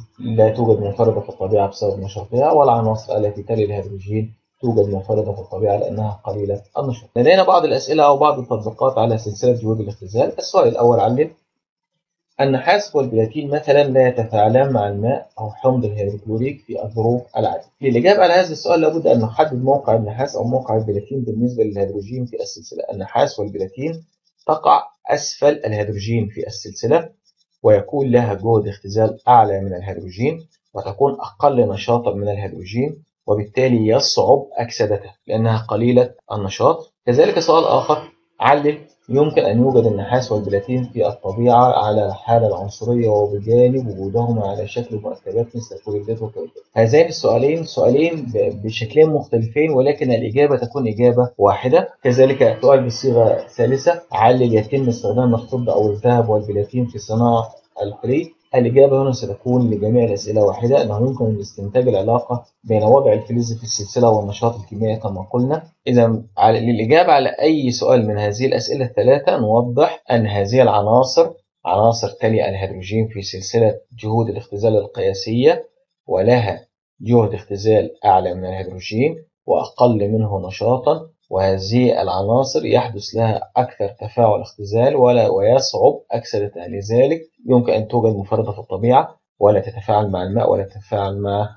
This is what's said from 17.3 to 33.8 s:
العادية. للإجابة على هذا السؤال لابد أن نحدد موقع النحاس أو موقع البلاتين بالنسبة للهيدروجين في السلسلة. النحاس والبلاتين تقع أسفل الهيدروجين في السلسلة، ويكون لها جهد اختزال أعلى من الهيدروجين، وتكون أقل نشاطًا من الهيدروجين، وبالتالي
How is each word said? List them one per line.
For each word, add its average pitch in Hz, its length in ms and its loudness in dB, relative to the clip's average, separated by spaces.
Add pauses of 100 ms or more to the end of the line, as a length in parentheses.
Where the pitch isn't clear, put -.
العادية. - 320 -4 (120)
للإجابة 139 420 4
على 175 100 6
هذا 180 200 2
السؤال 165 280 0
لابد 160 260 0
أن 120 140 4
نحدد 127 440 -2
موقع 131 320 2
النحاس 113 400 -6
أو 104 80 -4
موقع 123 320 -2
البلاتين 107 440 -4
بالنسبة 113 440 -2
للهيدروجين 101 640 -6
في 92 160 -10
السلسلة. - 500 -14
النحاس 110 460 -4
والبلاتين 104 680 -8 (420)
تقع 151 360 2 (240)
أسفل - 580 -2
الهيدروجين 104 640 -4
في - 180 -10
السلسلة، - 720 -4 (440)
ويكون 120 480 2
لها 117 240 2
جهد 107 340 0
اختزال 110 500 -2 (100)
أعلى 107 320 4
من 95 140 -6
الهيدروجين، 95 720 -8 (280)
وتكون 98 380 -2
أقل 127 560 0
نشاطًا 117 460 -2
من 101 140 -6
الهيدروجين، 101 760 -6 (240)
وبالتالي 110 600 0